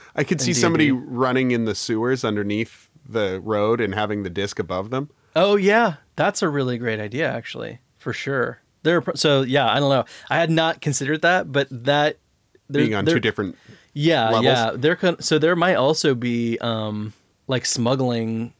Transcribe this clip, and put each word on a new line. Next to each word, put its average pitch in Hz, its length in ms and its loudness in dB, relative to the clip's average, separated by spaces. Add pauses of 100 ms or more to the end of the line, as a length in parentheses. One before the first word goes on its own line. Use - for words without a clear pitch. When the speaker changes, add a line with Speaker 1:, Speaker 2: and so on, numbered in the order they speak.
(160)
Speaker 1:
I 151 80 0
could 151 160 -2
Speaker 2:
and - 20 -6
Speaker 1:
see 120 120 0
somebody 165 320 2
Speaker 2:
D 147 60 4
and 123 100 -2
D. - 80 -14
Speaker 1:
running 127 420 0
in 117 140 0
the 104 100 -2
sewers 120 480 -2
underneath 107 600 -4 (240)
the 101 360 -2
road 107 380 2
and 101 120 -2
having 104 300 -2
the 95 80 -6
disc 98 260 -6
above 95 320 -4
them. 131 200 -6 (260)
Speaker 2:
Oh, 202 220 4
yeah. 202 380 2 (200)
That's 185 260 0
a 185 80 0
really 131 300 -2
great 113 200 -4
idea, 123 320 -4
actually, 117 480 -10 (180)
for 123 160 -8
sure. 123 460 -4 (240)
There 170 140 2
are 156 40 0
pro-, 131 120 2
so, 143 300 4
yeah, 127 280 2
I 120 80 2
don't 143 120 2
know. 131 140 2 (240)
I 139 80 0
had 165 120 0
not 160 320 0
considered 147 400 -2
that, 175 300 2
but 139 180 0
that 143 480 0 (500)
there, 143 160 0
Speaker 1:
Being 110 120 2
on 101 100 0
Speaker 2:
there 160 100 4
Speaker 1:
two 135 40 0
different 104 380 -2 (360)
Speaker 2:
Yeah, 143 360 2
Speaker 1:
levels. 113 160 2
Speaker 2:
yeah. 120 300 2
There 143 200 0
con-, 175 260 0
so 156 160 2
there 160 180 2
might 175 200 2
also 139 400 2
be, 117 440 -2
um, 107 540 -6 (340)
like, 127 200 -2
smuggling 117 920 -2